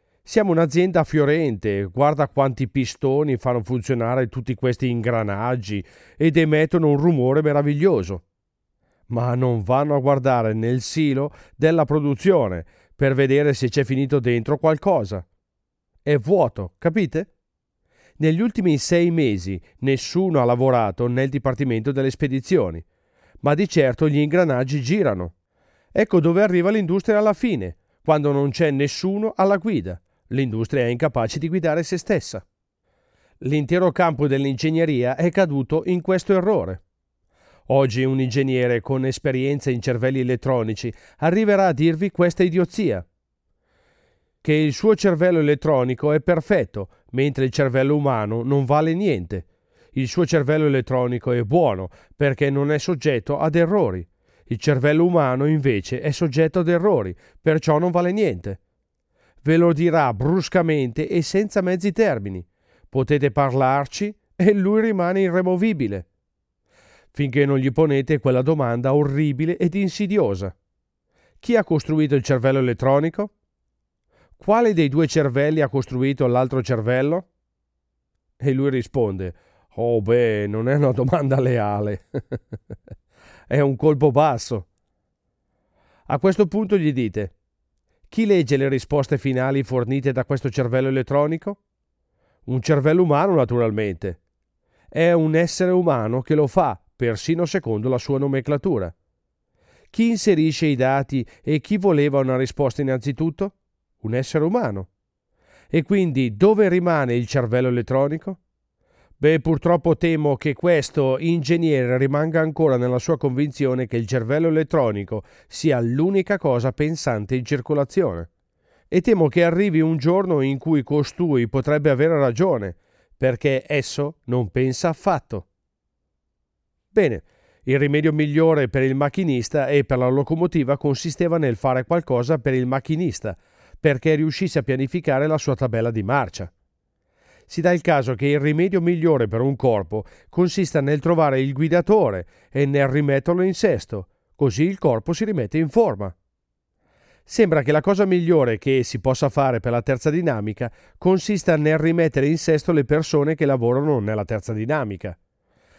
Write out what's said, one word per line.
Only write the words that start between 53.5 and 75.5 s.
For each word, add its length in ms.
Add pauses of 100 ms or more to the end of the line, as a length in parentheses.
errori. 520 (380)
Il 120
cervello 460
umano 420
invece 540
è 120
soggetto 480
ad 100
errori, 440 (280)
perciò 380
non 120
vale 220
niente. 480 (800)
Ve 160
lo 160
dirà 400
bruscamente 960
e 120
senza 380
mezzi 320
termini. 540 (420)
Potete 440
parlarci 840 (180)
e 200
lui 260
rimane 420
irremovibile, 840 (1040)
finché 340
non 120
gli 140
ponete 480
quella 220
domanda 520
orribile 640
ed 160
insidiosa. 800 (840)
"Chi 160
ha 80
costruito 520
il 80
cervello 360
elettronico? 720 (1040)
Quale 360
dei 140
due 200
cervelli 540